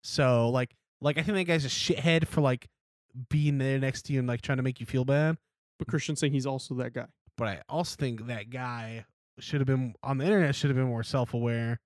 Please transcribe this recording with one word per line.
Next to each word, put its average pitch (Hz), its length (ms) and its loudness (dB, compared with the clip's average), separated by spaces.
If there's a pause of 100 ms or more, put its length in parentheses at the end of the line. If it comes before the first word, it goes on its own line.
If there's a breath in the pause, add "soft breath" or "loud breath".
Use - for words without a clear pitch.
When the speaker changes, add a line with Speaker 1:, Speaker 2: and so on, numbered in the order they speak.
Speaker 1:
So, 120 460 4
like, 127 260 -2 (240)
like, 147 180 0
I 160 40 -2
think 202 140 0
that 185 160 0
guy's 156 120 2
a 131 40 -4
shithead 165 600 2
for, 156 140 2
like, 127 260 0 (600)
being 147 300 2
there 135 220 0
next 135 220 -2
to 147 100 -6
you 135 80 2
and, 123 80 0
like, 120 120 -2
trying 135 180 -2
to 131 40 0
make 127 160 -2
you 117 80 -10
feel 127 180 0
bad. 151 320 2 (440)
Speaker 2:
But - 80 -4
Christian's 147 320 -2
saying 143 120 2
he's 135 140 0
also 135 300 -6
that 120 160 -4
guy. 120 140 -6 (300)
Speaker 1:
But 117 120 0
I 92 200 -6
also 160 280 -4
think 117 320 -4
that 113 220 -8
guy 120 540 -8 (340)
should - 220 -2
have 135 60 4
been, 131 360 0
on 135 160 -2
the 135 80 -2
internet, 180 280 4
should - 160 0
have 127 60 2
been 131 120 2
more 117 140 -2
self-aware 117 840 -2